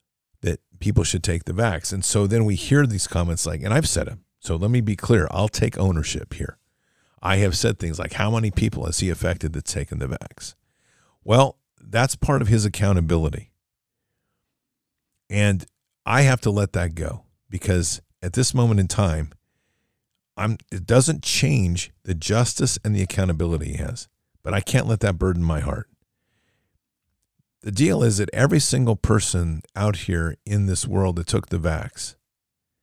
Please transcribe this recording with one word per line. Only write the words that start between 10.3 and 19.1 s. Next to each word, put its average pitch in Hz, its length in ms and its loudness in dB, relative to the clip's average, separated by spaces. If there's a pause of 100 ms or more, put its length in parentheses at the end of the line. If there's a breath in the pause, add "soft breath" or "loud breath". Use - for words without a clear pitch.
Well, 127 320 4 (240)
that's 110 340 0
part 135 280 0
of 104 60 0
his 110 180 4
accountability. 85 840 0 (1800)
And 101 340 2 (400)
I 120 180 4
have 131 200 4
to 107 80 0
let 101 240 0
that 87 200 -2
go, 78 300 -8 (240)
because - 540 -2 (180)
at 92 140 -8
this 123 180 0
moment 117 260 2
in 92 100 2
time, 80 440 -2 (1040)